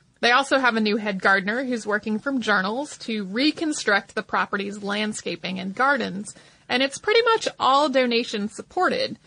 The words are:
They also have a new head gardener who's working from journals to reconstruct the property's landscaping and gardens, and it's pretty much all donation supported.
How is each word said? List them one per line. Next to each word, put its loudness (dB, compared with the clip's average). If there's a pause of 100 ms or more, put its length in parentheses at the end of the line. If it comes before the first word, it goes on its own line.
(200)
They 4
also 4
have 2
a 2
new 2
head -4
gardener 2
who's -4
working -2
from -2
journals -2
to -6
reconstruct 0
the -2
property's -4
landscaping -4
and -8
gardens, -2 (340)
and 0
it's -4
pretty 2
much 2 (100)
all 4
donation 0
supported. -2 (100)